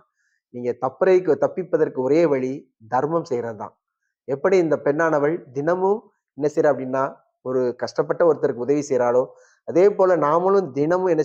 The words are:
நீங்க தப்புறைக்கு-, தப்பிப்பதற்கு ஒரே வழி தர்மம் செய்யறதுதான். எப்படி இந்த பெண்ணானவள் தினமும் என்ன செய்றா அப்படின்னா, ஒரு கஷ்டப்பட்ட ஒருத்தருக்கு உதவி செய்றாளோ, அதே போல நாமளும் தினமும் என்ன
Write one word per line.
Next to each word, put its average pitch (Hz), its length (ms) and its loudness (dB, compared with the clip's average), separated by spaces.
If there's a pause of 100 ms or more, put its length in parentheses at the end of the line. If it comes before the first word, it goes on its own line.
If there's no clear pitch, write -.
(480)
நீங்க 120 320 -6
தப்புறைக்கு-, 175 580 2
தப்பிப்பதற்கு 156 560 -2
ஒரே 143 320 2
வழி 135 480 -4 (140)
தர்மம் 143 420 -2
செய்யறதுதான். 113 440 -8 (500)
எப்படி 160 320 0
இந்த 160 200 2
பெண்ணானவள் 151 760 0
தினமும் 180 580 -2 (240)
என்ன 147 200 -2
செய்றா 147 200 2
அப்படின்னா, 131 420 -4 (240)
ஒரு 127 360 -2
கஷ்டப்பட்ட 156 560 0
ஒருத்தருக்கு 131 320 -2
உதவி 143 240 0
செய்றாளோ, 123 380 2 (380)
அதே 180 300 2
போல 185 220 2
நாமளும் 175 540 2
தினமும் 160 360 -2
என்ன 160 180 0